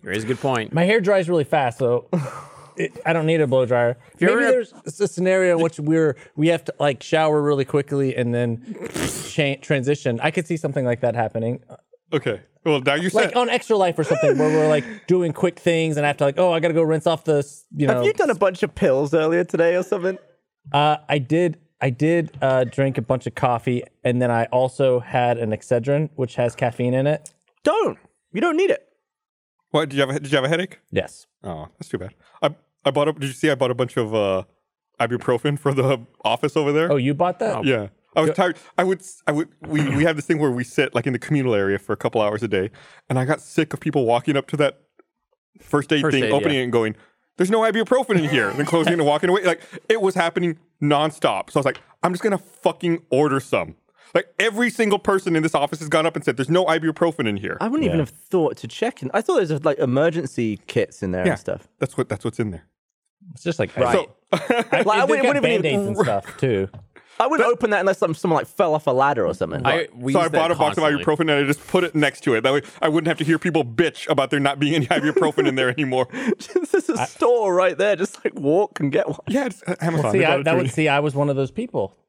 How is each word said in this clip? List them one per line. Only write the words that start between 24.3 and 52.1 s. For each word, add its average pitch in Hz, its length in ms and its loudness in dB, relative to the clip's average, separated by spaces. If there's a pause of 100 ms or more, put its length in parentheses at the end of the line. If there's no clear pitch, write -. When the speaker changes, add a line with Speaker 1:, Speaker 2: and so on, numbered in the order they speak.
Speaker 2:
I 117 160 2
also 127 540 0
had 120 380 0
an 113 120 -2
Excedrin, 139 640 -2
which 127 220 -6
has 120 180 0
caffeine 123 400 -2
in 131 140 0
it. 151 220 -4 (340)
Speaker 4:
Don't. 349 340 0 (340)
You 190 80 -4
don't 330 160 0
need 370 140 2
it. - 140 -2 (840)
Speaker 3:
What, 151 200 0
did 139 60 -6
you 139 40 0
have 139 160 2
a, - 20 -4
did 143 140 -6
you 151 40 2
have 131 100 2
a - 20 0
headache? 170 300 -4 (120)
Speaker 2:
Yes. - 360 -6 (180)
Speaker 3:
Oh, 82 240 -12 (100)
that's - 120 -16
too 104 80 -6
bad. 90 160 -12 (280)
I, 147 120 0 (320)
I 143 40 4
bought 147 180 0
a, 156 40 -2
did 147 140 -8
you 131 80 -8
see 156 160 0
I 143 40 2
bought 127 160 0
a 127 40 -2
bunch 123 240 -4
of, 110 160 -2
uh, 95 300 0 (540)
ibuprofen 123 600 -2
for 143 160 -2
the 131 260 2 (240)
office 120 320 0
over 143 160 0
there? 151 180 0
Speaker 2:
Oh, 143 60 2
you 135 180 0
bought 175 260 -2
that? 220 160 -2
Speaker 1:
Oh. 110 60 -6
Speaker 3:
Yeah. 113 260 0 (280)
I 156 40 2
was 156 100 2
Speaker 2:
Go- 156 40 -2
Speaker 3:
tired. 180 220 0 (200)
I 185 80 2
would, 185 160 -2
s-, - 260 -20
I 151 60 0
would, 156 160 -2 (180)
we, 151 300 0
we 147 80 2
have 165 120 2
this 143 100 -8
thing 165 120 2
where 147 120 2
we 123 140 -2
sit, - 300 -2
like, 120 120 0
in 135 60 -2
the 120 60 -2
communal 131 360 0
area 98 240 2
for - 140 -6
a 101 40 -2
couple 117 240 0
hours 107 220 0
a 113 60 -4
day, 101 220 -2 (380)
and 127 100 0
I 127 60 0
got 147 160 -2
sick - 340 -2
of - 60 -10
people 139 260 -2
walking 120 300 0
up 135 120 -2
to - 100 -6
that 143 220 0 (800)
first 147 320 -2
aid 151 100 2
Speaker 1:
First 151 120 0
Speaker 3:
thing, 131 100 2
Speaker 1:
aid, 110 80 0
Speaker 3:
opening 143 220 0
Speaker 1:
yeah. 135 60 0
Speaker 3:
it 127 40 -2
and 123 80 -4
going, 110 240 2 (400)
"There's 185 140 0
no 220 100 2
ibuprofen 226 580 2
in 151 100 0
here," 123 200 2
and 113 100 -4
then 143 80 0
closing 165 280 2
it 170 40 -2
and 151 80 2
walking 151 240 2
away. 190 140 2
Like, 170 160 0 (280)
it 226 120 2
was 190 140 0
happening 170 440 0 (240)
nonstop. 147 680 2
So - 80 0
I - 20 2
was 135 60 0
like, 131 140 -2 (220)
"I'm 180 100 2